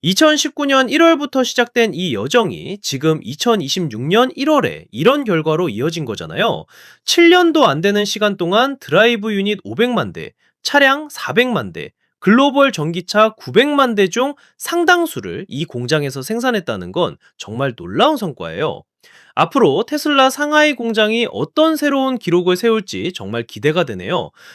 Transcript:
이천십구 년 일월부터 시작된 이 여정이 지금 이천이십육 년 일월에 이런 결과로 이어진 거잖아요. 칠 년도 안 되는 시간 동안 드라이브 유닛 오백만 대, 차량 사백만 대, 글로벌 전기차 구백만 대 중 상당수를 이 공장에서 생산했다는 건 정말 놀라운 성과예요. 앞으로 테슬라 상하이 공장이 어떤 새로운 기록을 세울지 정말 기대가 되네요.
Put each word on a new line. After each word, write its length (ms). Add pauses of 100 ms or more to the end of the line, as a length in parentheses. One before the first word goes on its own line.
이천십구 640
년 220
일월부터 560
시작된 480
이 220
여정이 680
지금 420
이천이십육 800
년 320
일월에 560
이런 340
결과로 440
이어진 360
거잖아요. 600 (400)
칠 260
년도 360
안 140
되는 240
시간 320
동안 420
드라이브 560
유닛 300
오백만 480
대, 200 (300)
차량 480
사백만 640
대, 200 (260)
글로벌 540
전기차 580
구백만 640
대 140
중 260 (240)
상당수를 920
이 180
공장에서 560
생산했다는 680
건 240 (200)
정말 380
놀라운 420
성과예요. 680 (520)
앞으로 520
테슬라 420
상하이 460
공장이 580
어떤 440
새로운 420
기록을 380
세울지 580
정말 300
기대가 400
되네요. 460 (240)